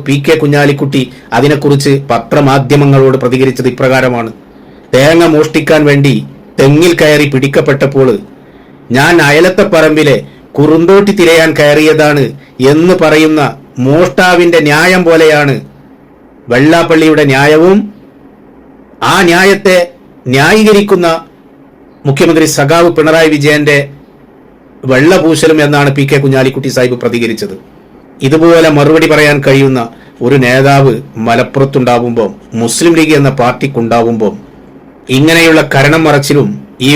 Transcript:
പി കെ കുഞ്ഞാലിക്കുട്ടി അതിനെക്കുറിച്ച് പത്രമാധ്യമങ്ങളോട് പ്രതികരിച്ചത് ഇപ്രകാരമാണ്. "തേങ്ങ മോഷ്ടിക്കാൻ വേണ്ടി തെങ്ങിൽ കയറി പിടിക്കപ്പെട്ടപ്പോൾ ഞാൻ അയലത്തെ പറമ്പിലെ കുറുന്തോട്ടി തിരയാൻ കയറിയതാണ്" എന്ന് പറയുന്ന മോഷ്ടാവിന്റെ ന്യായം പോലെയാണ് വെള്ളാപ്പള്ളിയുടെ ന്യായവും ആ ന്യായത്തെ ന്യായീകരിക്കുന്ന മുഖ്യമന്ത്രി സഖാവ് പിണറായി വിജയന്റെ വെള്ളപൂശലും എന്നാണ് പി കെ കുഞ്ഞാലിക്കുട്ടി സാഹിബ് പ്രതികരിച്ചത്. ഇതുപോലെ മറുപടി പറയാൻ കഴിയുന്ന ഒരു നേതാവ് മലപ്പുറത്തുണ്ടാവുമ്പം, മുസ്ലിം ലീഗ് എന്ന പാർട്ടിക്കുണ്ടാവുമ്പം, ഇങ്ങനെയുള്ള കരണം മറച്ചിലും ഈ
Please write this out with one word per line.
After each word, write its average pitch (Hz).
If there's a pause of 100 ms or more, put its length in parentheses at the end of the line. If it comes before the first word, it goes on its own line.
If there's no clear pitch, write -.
പി 139 (100)
കെ 160
കുഞ്ഞാലിക്കുട്ടി 143 (360)
അതിനെക്കുറിച്ച് 143 (180)
പത്രമാധ്യമങ്ങളോട് 139
പ്രതികരിച്ചത് 127
ഇപ്രകാരമാണ്. 127 (640)
"തേങ്ങ 160
മോഷ്ടിക്കാൻ 151
വേണ്ടി 143 (460)
തെങ്ങിൽ 151
കയറി 151
പിടിക്കപ്പെട്ടപ്പോൾ 139 (880)
ഞാൻ 165 (120)
അയലത്തെ 180
പറമ്പിലെ 156 (400)
കുറുന്തോട്ടി 170
തിരയാൻ 160
കയറിയതാണ്" 147 (460)
എന്ന് 170
പറയുന്ന 156 (440)
മോഷ്ടാവിന്റെ 170
ന്യായം 175
പോലെയാണ് 151 (1000)
വെള്ളാപ്പള്ളിയുടെ 156
ന്യായവും 156 (1300)
ആ 165 (140)
ന്യായത്തെ 185 (580)
ന്യായീകരിക്കുന്ന 202 (1000)
മുഖ്യമന്ത്രി 156 (120)
സഖാവ് 165
പിണറായി 160
വിജയന്റെ 147 (1120)
വെള്ളപൂശലും 156
എന്നാണ് 143
പി 143
കെ 143
കുഞ്ഞാലിക്കുട്ടി 135
സാഹിബ് 127
പ്രതികരിച്ചത്. 110 (720)
ഇതുപോലെ 165
മറുപടി 156
പറയാൻ 147 (100)
കഴിയുന്ന 135 (460)
ഒരു 135
നേതാവ് 135 (320)
മലപ്പുറത്തുണ്ടാവുമ്പം, 120 (300)
മുസ്ലിം 165
ലീഗ് 156
എന്ന 139 (120)
പാർട്ടിക്കുണ്ടാവുമ്പം, 117 (840)
ഇങ്ങനെയുള്ള 160 (120)
കരണം 147
മറച്ചിലും 143 (400)
ഈ 143